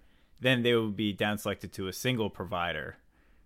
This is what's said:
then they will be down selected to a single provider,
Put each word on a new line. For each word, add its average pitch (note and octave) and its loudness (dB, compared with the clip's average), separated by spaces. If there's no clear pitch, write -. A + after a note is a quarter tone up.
then B2 4
they A#2+ 6
will A2+ 2
be G#2 0
down G#2 0
selected G2+ -4
to F#2+ -4
a F#2 -4
single A#2 0
provider, F2 -4